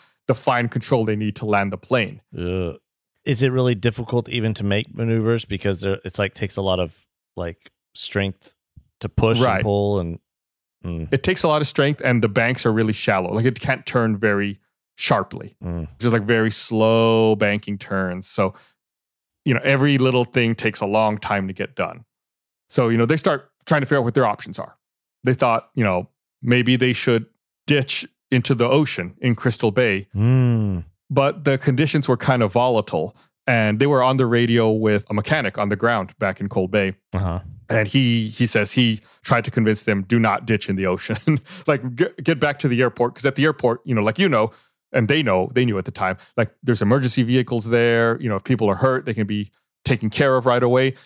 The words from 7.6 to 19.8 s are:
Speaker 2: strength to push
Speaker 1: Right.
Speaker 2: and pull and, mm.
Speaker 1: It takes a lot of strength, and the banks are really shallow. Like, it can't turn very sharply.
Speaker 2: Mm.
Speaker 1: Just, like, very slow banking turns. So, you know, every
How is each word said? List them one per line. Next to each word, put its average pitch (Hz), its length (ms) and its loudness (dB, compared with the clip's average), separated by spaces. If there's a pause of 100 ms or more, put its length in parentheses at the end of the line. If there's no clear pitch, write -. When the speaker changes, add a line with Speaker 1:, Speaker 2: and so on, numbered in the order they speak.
Speaker 2:
strength - 600 -6 (460)
to 110 80 -8
push 113 320 2
Speaker 1:
Right. 120 160 4
Speaker 2:
and 101 80 -2
pull 101 360 0
and, 85 180 -6 (680)
mm. 82 280 -8
Speaker 1:
It 135 100 -2
takes 185 200 0
a 175 60 2
lot 151 120 2
of 147 60 -2
strength, 143 380 0
and 123 180 2
the 113 60 2
banks 117 360 0
are 117 80 4
really 110 200 0
shallow. 95 400 -2
Like, 113 120 0
it 127 160 0
can't 131 240 -4
turn 113 320 0
very 101 420 -2 (380)
sharply. - 640 -4
Speaker 2:
Mm. 85 260 -8 (100)
Speaker 1:
Just, 117 140 0
like, 113 100 2
very 110 280 2
slow 113 840 2
banking 104 420 -2
turns. 95 480 -6
So, 95 280 -2 (880)
you 135 100 0
know, 117 80 0
every 139 360 2